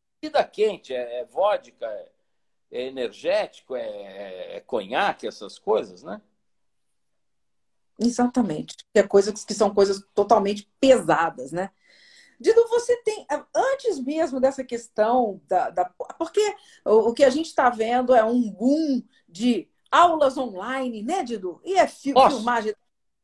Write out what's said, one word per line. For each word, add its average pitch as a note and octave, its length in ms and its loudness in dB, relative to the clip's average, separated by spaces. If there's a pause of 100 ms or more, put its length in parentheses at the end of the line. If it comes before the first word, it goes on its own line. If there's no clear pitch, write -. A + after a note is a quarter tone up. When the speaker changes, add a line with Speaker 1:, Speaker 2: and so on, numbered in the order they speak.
(200)
Speaker 1:
bebida D4+ 240 0
quente, G3+ 500 -4
é, B2 260 -6
é A#2+ 40 -8
vodka, B2+ 600 -2
é, G#2 220 -12 (600)
é B2 120 -8
energético, C3+ 920 -6
é, G2 840 -12
é F2 40 -14
conhaque, B2 680 -4
essas - 320 -14
coisas, A#2+ 460 -4
né? G3+ 160 -14 (1800)
Speaker 2:
Exatamente. A#3 800 -2 (160)
Que G#3 80 6
é - 20 8
coisa G3+ 300 2
que - 220 -10
são G3+ 200 2
coisas G3 300 2 (100)
totalmente G3+ 560 0 (100)
pesadas, E3 680 2
né? F3+ 200 -6 (680)
Didu, A4+ 300 4
você A#4+ 340 0
tem, G#4+ 240 -4 (280)
antes A#4+ 460 -2
mesmo C#4 400 -4
dessa C4 240 -2
questão A#3 840 -2
da, F3 220 0
da, F3+ 140 -2 (340)
porque E4+ 220 -2 (440)
o, G#3+ 260 4
o A#3 40 0
que C#4 100 2
a C4 60 8
gente D#4 240 -4
tá C#4 160 2
vendo A#3+ 440 0
é A3 100 6
um A#3 260 0
boom C4+ 520 0 (260)
de G3+ 400 -2 (220)
aulas D4+ 460 4
online, A#3+ 680 -6
né, F4 200 -4
Didu? F#3+ 420 -8
E F#4 120 -4
é E4+ 100 6
fi-, - 260 -6
Speaker 1:
Nossa. C4 240 6
Speaker 2:
filmagem, A3+ 380 -4 (500)